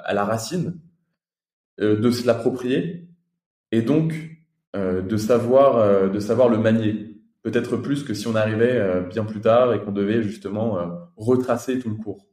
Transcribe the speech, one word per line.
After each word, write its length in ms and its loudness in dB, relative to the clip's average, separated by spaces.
à 100 -2
la 100 0
racine, 540 -4
euh, 180 2
de 140 2
se 140 -4
l'approprier, 840 -2
et 100 2
donc, 320 2
euh, 260 -2
de 140 -2
savoir, 600 4
euh, 300 4
de 120 -2
savoir 280 4
le 100 2
manier. 600 0
Peut-être 340 -2
plus 280 -4
que 100 -6
si 140 -6
on 80 -2
arrivait, 400 2
euh, 240 0
bien 240 -4
plus 160 -8
tard 340 4
et 60 -2
qu'on 120 -8
devait 300 0
justement, 560 -4
euh, 80 -4
retracer 640 0
tout 80 -8
le 80 -6
cours. 360 -12